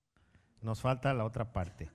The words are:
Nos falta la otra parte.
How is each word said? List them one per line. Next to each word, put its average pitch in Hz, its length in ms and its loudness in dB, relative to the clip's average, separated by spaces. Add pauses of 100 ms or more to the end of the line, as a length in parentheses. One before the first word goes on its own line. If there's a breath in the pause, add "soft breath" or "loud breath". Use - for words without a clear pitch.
(600 soft breath)
Nos 110 180 -2
falta 131 340 2
la 113 120 2
otra 113 260 -2
parte. 85 440 -4